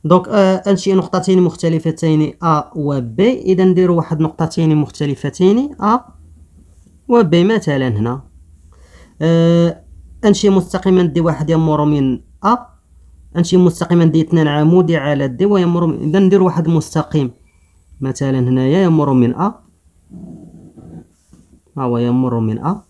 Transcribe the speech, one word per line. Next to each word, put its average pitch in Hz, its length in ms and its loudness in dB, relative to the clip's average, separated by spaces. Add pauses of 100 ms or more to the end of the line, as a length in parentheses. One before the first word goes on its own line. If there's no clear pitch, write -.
دونك، 180 220 2
آه، 190 280 2
أنشئ 190 380 -2
نقطتين 185 480 0
مختلفتين 160 920 -2 (100)
أ 156 320 -2
و 143 260 -4
ب. 117 180 -8
إذا 190 460 0
نديرو 180 320 2
واحد 160 220 -4
نقطتين 160 580 -2
مختلفتين 180 1040 -2
أ 220 180 0 (1080)
و 240 160 2
ب 160 120 0
مثلًا 170 520 0
هنا. 117 360 -4 (1000)
آه، 165 600 2 (420)
أنشئ 208 240 4
مستقيماً 185 540 0
دي 165 180 -2
واحد 156 280 -2
يمر 156 360 0
من 135 360 -2 (220)
أ، 233 140 0 (800)
أنشئ 180 200 0
مستقيماً 170 480 2
دي 160 160 2
اثنان 160 260 0
عمودي 160 500 2
على 139 300 -2
دي 131 180 -2
ويمر 175 400 0
من، 151 240 -4
إذا 190 100 0
ندير 190 240 4
واحد 160 240 0
مستقيم 151 640 -2 (680)
مثلًا 135 380 -4
هنايا 131 440 0
يمر 156 300 2
من 123 220 2
أ، 202 260 -4 (2250)
ها 135 60 -6
هو 120 140 -2
يمر 120 420 0
من 110 260 -4
أ 196 240 -4